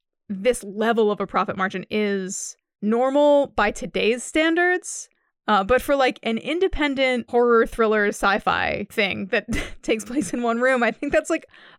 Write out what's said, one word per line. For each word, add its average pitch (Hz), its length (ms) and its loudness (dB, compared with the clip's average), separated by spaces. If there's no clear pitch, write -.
this 208 340 -2
level 214 460 0
of 202 100 -2
a 202 60 -6
profit 190 320 -2
margin 190 320 -4
is 202 680 -4
normal 269 640 4
by 208 240 0
today's 214 520 -2
standards. 349 840 0
Uh, 196 160 4
but 247 180 2
for, 285 140 0
like, 262 260 2
an 226 160 -2
independent 269 920 0
horror 240 360 4
thriller 214 440 2
sci-fi 208 840 0
thing 208 360 -2
that 214 200 -2
<laughs> - 160 -16
takes 220 240 -4
place 247 260 -4
in 240 120 -4
one 233 160 0
room, 254 240 2
I 226 80 0
think 285 200 -8
that's, 311 200 0
like, 320 160 -4